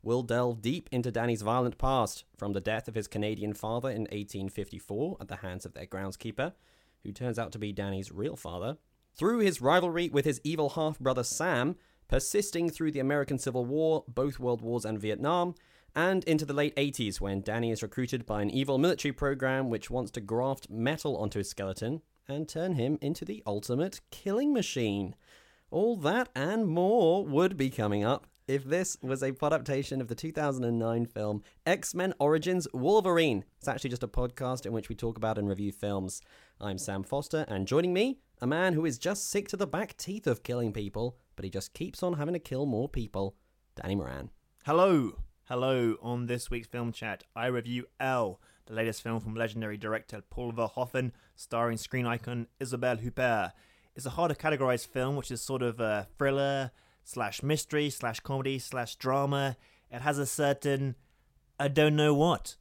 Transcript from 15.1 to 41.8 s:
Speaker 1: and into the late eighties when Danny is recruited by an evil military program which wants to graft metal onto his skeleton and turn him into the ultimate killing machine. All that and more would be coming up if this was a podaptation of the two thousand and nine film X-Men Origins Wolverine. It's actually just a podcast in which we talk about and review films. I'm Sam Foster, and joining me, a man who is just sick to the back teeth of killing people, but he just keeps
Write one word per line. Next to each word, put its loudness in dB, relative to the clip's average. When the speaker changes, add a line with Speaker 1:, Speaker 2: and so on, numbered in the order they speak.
Speaker 1:
and 2
into 4
the -6
late 2
eighties 0
when -2
Danny 0
is -2
recruited -4
by -2
an 0
evil 0
military 2
program 0
which -4
wants -4
to -8
graft -2
metal -2
onto -2
his -4
skeleton -4
and -6
turn -2
him 2
into -4
the -10
ultimate -2
killing 0
machine. 0
All 2
that 2
and 0
more 6
would 4
be 2
coming 2
up 0
if 0
this 0
was -2
a 0
podaptation 0
of -4
the -4
two -8
thousand 0
and 2
nine 2
film -4
X-Men 0
Origins 2
Wolverine. 4
It's -4
actually -2
just -4
a -4
podcast -2
in -4
which -4
we -6
talk -4
about 0
and 0
review 0
films. -4
I'm -4
Sam -4
Foster, -2
and -2
joining 4
me, 0
a -2
man 4
who 2
is 0
just -4
sick -2
to -6
the 0
back -4
teeth -6
of 0
killing -2
people, -4
but -8
he -4
just -6
keeps -6